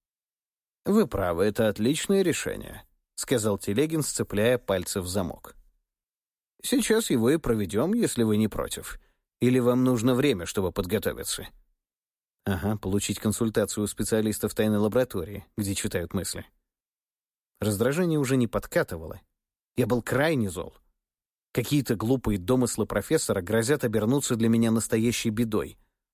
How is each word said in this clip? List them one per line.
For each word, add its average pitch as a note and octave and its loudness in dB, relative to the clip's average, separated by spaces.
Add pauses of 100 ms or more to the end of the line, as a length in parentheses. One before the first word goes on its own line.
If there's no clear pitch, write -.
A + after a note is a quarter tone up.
(840)
«Вы G3 4
правы, F2+ 0
это A2 2
отличное D#3 2
решение», — - -4 (300)
сказал G#2+ 0
Телегин, D3+ 0
сцепляя A2+ 0
пальцы F#2+ -2
в F2 -6
замок. F2+ -6 (1040)
«Сейчас A3+ 2
его B2 4
и E3 4
проведём, A2+ 0
если E3 0
вы G#2+ 2
не G#2+ 4
против. - -8 (420)
Или B2 4
вам B2 4
нужно B2+ 4
время, A#2+ 2
чтобы F#2 -2
подготовиться?» - -4 (960)
Ага, G2+ -2
получить G2+ -2
консультацию G#2+ -2
у - 0
специалистов G#2+ -2
тайной G#2+ 2
лаборатории, G#2 -2 (100)
где G2+ -2
читают F#2 -4
мысли. F2+ -6 (1120)
Раздражение C#3 0
уже C3+ 2
не B2 4
подкатывало. - -4 (540)
Я B2 2
был A#2 0
крайне C3 0
зол. E2+ -10 (800)
Какие-то B2 0
глупые A2 0
домыслы A2 0
профессора G#2 0
грозят A2+ 0
обернуться A#2+ 0
для A2+ 2
меня A2+ 4
настоящей A2+ 0
бедой. G#2+ -2 (340)